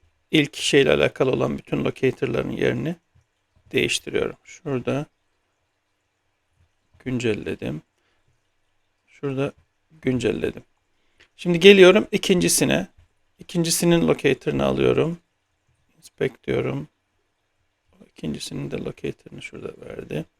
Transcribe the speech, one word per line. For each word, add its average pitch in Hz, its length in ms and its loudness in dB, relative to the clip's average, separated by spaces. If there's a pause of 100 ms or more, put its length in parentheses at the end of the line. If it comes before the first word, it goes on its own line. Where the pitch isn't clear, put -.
(320)
ilk 147 240 2
şeyle 147 380 4
alakalı 139 380 2
olan 131 260 -2
bütün 143 280 -6
locator'ların 131 680 -4
yerini 135 440 -4 (760)
değiştiriyorum. - 720 -2
Şurada 135 640 -6 (1900)
güncelledim. 120 840 -6 (1300)
Şurada 139 460 -6 (380)
güncelledim. - 720 -2 (720)
Şimdi 175 240 -2
geliyorum 190 520 8
ikincisine. 175 760 0 (520)
İkincisinin 165 680 0
locator'ını 139 580 -2
alıyorum. 135 520 0 (800)
Inspect - 500 -8
diyorum. 135 400 -4 (1200)
İkincisinin - 640 -10
de - 60 -8
locator'ını - 640 -12
şurada - 440 -16
verdi. - 400 -10 (140)